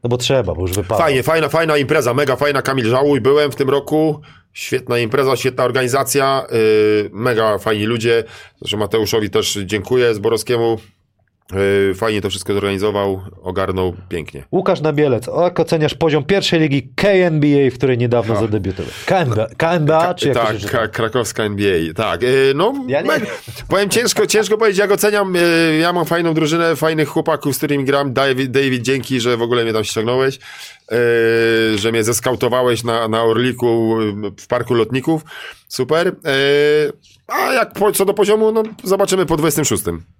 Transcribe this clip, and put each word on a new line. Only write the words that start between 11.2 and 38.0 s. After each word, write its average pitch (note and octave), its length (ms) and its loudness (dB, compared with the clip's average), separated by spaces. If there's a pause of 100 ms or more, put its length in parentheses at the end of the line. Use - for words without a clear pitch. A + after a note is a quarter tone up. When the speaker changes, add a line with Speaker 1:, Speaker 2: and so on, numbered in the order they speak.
Speaker 2:
Y, F#2 40 -2
fajnie G#2+ 260 -2
to G2 80 -4
wszystko F#2+ 240 -6
zorganizował, G2 680 -2 (200)
ogarnął F#2 520 -2 (160)
pięknie. D2 420 -10
Speaker 1:
Łukasz F3+ 300 0
Nabielec, D3 460 0 (160)
jak F3+ 160 0
oceniasz D#3+ 340 0
poziom D3+ 300 0
pierwszej F#3+ 360 0
ligi C#3 360 0
K G3 140 0
N F3+ 300 4
B D3 80 2
A, C#3+ 240 4
w - 20 -14
której C3 240 0
niedawno A#2 360 0
Speaker 2:
Ha. G#2 80 0
Speaker 1:
zadebiutował? G2 500 -4 (140)
K F#3+ 140 2
N C#3+ 100 0
B G#2+ 140 0
A, - 140 -8
K E3 140 0
N D#3+ 140 0
B D#3 120 4
A, D#3+ 40 4
Speaker 2:
Ka-, F3 120 0
Speaker 1:
czy - 140 -2
jakoś A#2 160 2
Speaker 2:
tak, A2 100 0
Speaker 1:
jeszcze G#2 160 -6
Speaker 2:
ka-, A2+ 180 -2
krakowska A2+ 560 -4
N G#2 120 -2
B G2+ 80 -2 (280)
A, - 20 -14
tak. F#2+ 300 -2
Y, C3+ 320 4
no, G3+ 180 0 (140)
Speaker 1:
Ja C#3 140 0
nie A#3+ 60 -2
Speaker 2:
me-, D4+ 120 0
Speaker 1:
wiem. G#3+ 80 -6 (400)
Speaker 2:
powiem G3 220 0
ciężko, A3 380 0
ciężko G#3+ 300 0
powiedzieć, G#3 220 2
jak G3+ 120 2
oceniam. G3+ 440 2
Y, E3 460 4
ja E3+ 120 2
mam F3 120 0
fajną E3+ 280 0
drużynę, D#3+ 420 2
fajnych D#3 340 0
chłopaków, D3+ 460 -2
z - 20 -8
którymi C#3+ 280 -2
gram. C#3 280 0
David, C3 380 0
David, B2+ 300 0
dzięki, B2+ 380 -2
że A#2+ 180 0
w A2+ 40 -2
ogóle A#2+ 220 0
mnie A2+ 100 -2
tam A2 100 0
ściągnąłeś, B2+ 520 -2
y, A2+ 1400 0
że A2+ 140 -2
mnie A2+ 120 0
zeskautowałeś A#2+ 800 0
na, A#2 240 -2
na A2+ 160 0
Orliku, A#2 800 0
y, G#2 300 -4 (100)
w - 60 -20
Parku B2 260 -2
Lotników. D#3+ 480 0 (460)
Super. D#3+ 400 -2
Y, F3 40 0 (1160)
a C4 260 -2
jak A#3 200 -2
po-, G3+ 180 0
co G3 140 0